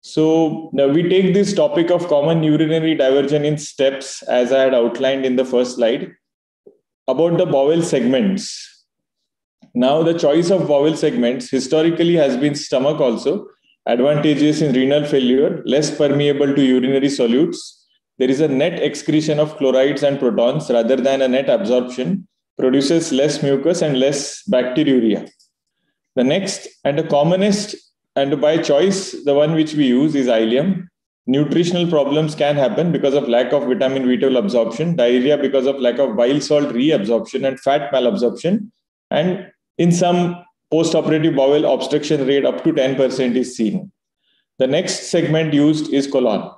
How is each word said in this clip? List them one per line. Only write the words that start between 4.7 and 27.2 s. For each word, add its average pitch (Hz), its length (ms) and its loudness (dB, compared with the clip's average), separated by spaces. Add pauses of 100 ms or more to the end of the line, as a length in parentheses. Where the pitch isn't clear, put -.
outlined 131 540 0
in 127 80 0
the 127 100 0
first 123 300 -2
slide, 127 380 -2 (960)
about 160 300 0
the 180 80 2
bowel 147 380 2
segments. 120 840 -2 (1080)
Now 135 260 2
the 165 160 0
choice 170 320 2
of 175 180 0
bowel 151 280 2
segments 123 560 -2
historically 165 640 0
has 139 200 2
been 143 200 -2
stomach 143 440 -2
also, 135 460 -2 (420)
advantageous 147 760 2
in 139 100 0
renal 139 320 2
failure, 139 600 0
less 143 300 -2
permeable 143 600 0
to 143 80 2
urinary 131 440 2
solutes. 131 520 0 (580)
There 131 140 0
is 135 100 0
a 156 60 2
net 147 340 -2
excretion 151 580 -2
of 151 180 -2
chlorides 135 440 2
and 139 160 0
protons 123 540 0
rather 120 240 2
than 135 260 0
a 131 60 2
net 127 200 0
absorption, 127 800 -2 (300)
produces 139 540 0
less 143 320 0
mucus 147 400 0
and 143 160 0
less - 500 -2
bacteriuria. 123 800 0 (840)
The 127 80 0
next 185 440 -4 (160)
and 143 140 -2
the 160 60 -2
commonest 185 720 0 (400)